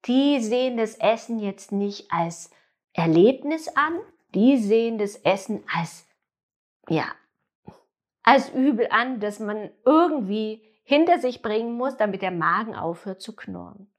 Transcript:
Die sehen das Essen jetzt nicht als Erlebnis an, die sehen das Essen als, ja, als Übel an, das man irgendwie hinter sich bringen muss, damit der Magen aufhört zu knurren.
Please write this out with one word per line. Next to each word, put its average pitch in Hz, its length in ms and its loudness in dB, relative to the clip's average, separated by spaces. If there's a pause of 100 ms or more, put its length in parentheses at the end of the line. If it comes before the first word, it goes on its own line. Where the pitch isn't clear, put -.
Die 262 360 2
sehen 247 340 -2
das 220 200 -4
Essen 226 440 -2
jetzt 202 320 -8
nicht 202 400 -4
als 170 400 -4 (400)
Erlebnis 233 760 2
an, 320 280 -2 (360)
die 247 240 4
sehen 226 400 0
das 202 180 -4
Essen 196 480 -2 (100)
als, - 320 -8 (840)
ja, 156 160 -2 (1160)
als 262 260 4
Übel 254 420 0
an, 240 300 -2
das 208 180 -6
man 214 300 -8 (160)
irgendwie 220 760 2 (220)
hinter 339 360 4
sich 247 220 -4
bringen 233 360 -4
muss, 254 180 -4
damit 196 260 -2
der 185 100 -4
Magen 175 440 -2
aufhört 175 460 -8
zu 220 120 -14
knurren. 185 640 -16